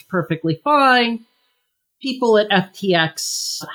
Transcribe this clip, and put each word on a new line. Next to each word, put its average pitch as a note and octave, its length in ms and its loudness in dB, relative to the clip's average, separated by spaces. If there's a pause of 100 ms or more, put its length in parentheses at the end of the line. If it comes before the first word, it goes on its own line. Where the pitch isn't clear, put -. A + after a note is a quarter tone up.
perfectly D#3+ 540 -4
fine." B3 600 2 (760)
People B3 360 2
at G#3 120 2
F F#3 240 0
T F#3 220 0
X, - 680 -4 (140)